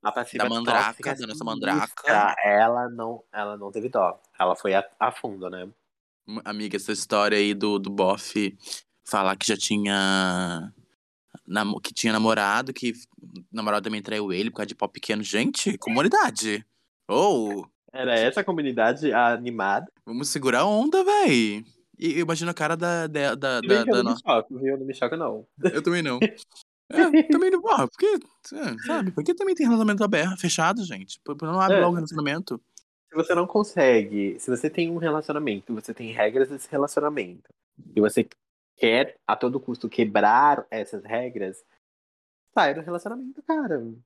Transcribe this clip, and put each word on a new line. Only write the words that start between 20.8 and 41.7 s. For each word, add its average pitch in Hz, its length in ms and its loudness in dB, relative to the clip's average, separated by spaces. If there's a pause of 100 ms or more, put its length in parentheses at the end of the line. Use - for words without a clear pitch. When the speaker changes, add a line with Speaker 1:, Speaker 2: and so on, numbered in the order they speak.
Speaker 2:
véi. 123 600 4 (340)
E 165 160 -2
eu 160 60 0
imagino 165 300 -2
a 170 40 -6
cara 156 220 -2
da, 170 300 -2
da, 143 280 -2
da, 131 260 -2
Speaker 1:
Se 110 80 -6
bem 202 100 6
Speaker 2:
da, 117 60 2
Speaker 1:
que 254 60 0
eu 214 60 4
Speaker 2:
da 120 60 2
Speaker 1:
não 120 100 -2
me 117 40 -2
Speaker 2:
no- - 40 -16 (120)
Speaker 1:
choco, 123 260 0
viu? 135 100 -2
Eu 135 100 -2
não 135 80 -8
me 135 80 -8
choco, 135 220 -2
não. 110 300 -6 (160)
Speaker 2:
Eu 170 200 0
também 175 200 0
não. 131 180 -2
Speaker 1:
<laughs> - 500 -4 (200)
Speaker 2:
É, 311 340 6
também 320 260 2
não, 370 120 2
porra, 415 260 2
porque, - 180 -2
é, - 800 -4
sabe, 247 260 -2
porque 160 220 -2
também 381 200 0
tem 320 120 0
relacionamento 220 360 2
aberto, 185 380 0
fechado, 180 440 0
gente. 98 400 -12
Por, 147 120 -8
por 156 100 -8
não 180 140 -2
abre 190 160 4
Speaker 1:
É. 185 40 6
Speaker 2:
logo 175 120 6
o - 40 0
relacionamento. 156 640 -4 (480)
Speaker 1:
Se - 80 -20
você 160 180 2
não 175 120 2
consegue, 113 920 2
se - 120 -6
você 127 200 0
tem 170 200 -2
um 170 80 -4
relacionamento, 151 760 -2
você - 200 -10
tem 113 180 -12
regras 117 360 2
desse 139 220 -12
relacionamento, 143 760 -2 (460)
e 107 60 4
você 107 280 2 (480)
quer 120 400 2 (100)
a 107 100 2
todo 127 240 -2
custo 120 280 -8
quebrar 113 840 4
essas 104 340 -8
regras, 110 600 -6 (880)